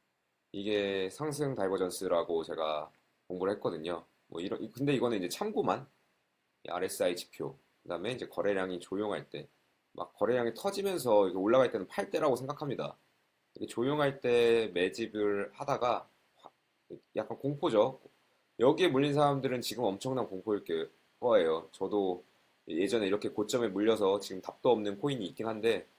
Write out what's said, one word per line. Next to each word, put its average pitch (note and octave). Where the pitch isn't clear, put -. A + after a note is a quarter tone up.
이게 G2
상승 C#3+
다이버전스라고 F2+
제가 D#2
공부를 F2+
했거든요. E2+
뭐 E2+
이런, G2+
근데 C#3+
이거는 A#2
이제 F2+
참고만. C3+
이 -
알에스아이 F2+
지표, -
그다음에 F2
이제 A2+
거래량이 F#2
조용할 F#2+
때, C#2+
막 -
거래량이 A#2
터지면서 E3
이게 F2+
올라갈 A#2
때는 G2
팔 -
때라고 C#3
생각합니다. C3+
이게 G#2+
조용할 C#3
때 A#2
매집을 G2+
하다가 B2
화-, -
약간 G#2+
공포죠. C3
여기에 D#3
물린 C#3+
사람들은 C3+
지금 A#2+
엄청난 A2+
공포일 G2
게-, D#2+
거예요. E2
저도 F#2+
예전에 G2
이렇게 G#2
고점에 A2+
물려서 G#2
지금 F#2+
답도 -
없는 G#2
코인이 C3
있긴 G#2+
한데 A2